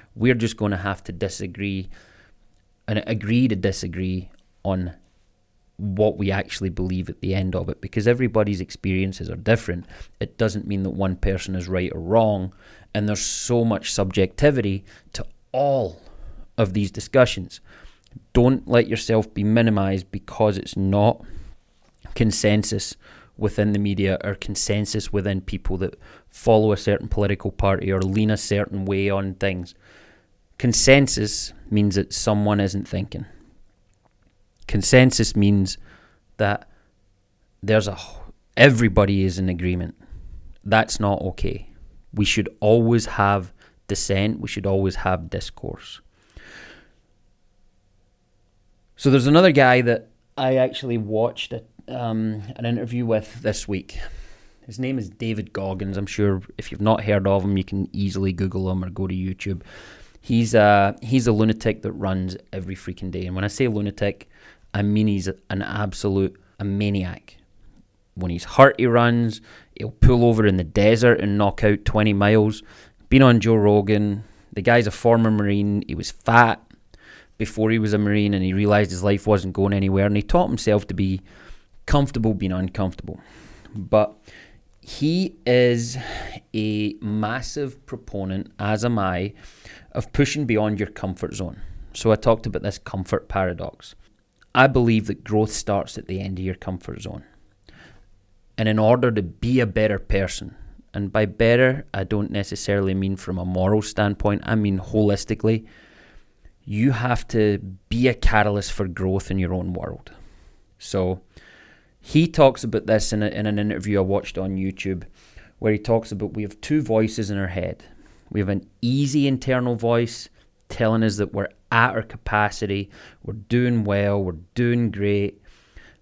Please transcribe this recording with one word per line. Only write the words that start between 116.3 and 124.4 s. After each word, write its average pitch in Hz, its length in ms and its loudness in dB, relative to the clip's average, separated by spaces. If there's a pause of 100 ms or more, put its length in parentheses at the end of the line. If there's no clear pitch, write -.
we 107 80 -6
have 101 180 -10
two 151 220 0
voices 110 480 0
in 101 80 -4
our 95 100 -4
head. 90 360 -8 (460)
We 104 100 -4
have 95 80 0
an 98 180 -4 (160)
easy 139 460 0
internal 127 480 -2
voice 117 520 -2 (400)
telling 113 340 0
us 104 140 0
that 104 160 -2
we're 101 160 -4 (220)
at 117 240 2
our 110 80 -2
capacity, 101 880 -4 (320)
we're - 120 -10
doing 120 500 0
well, 101 380 0
we're 90 100 -4 (220)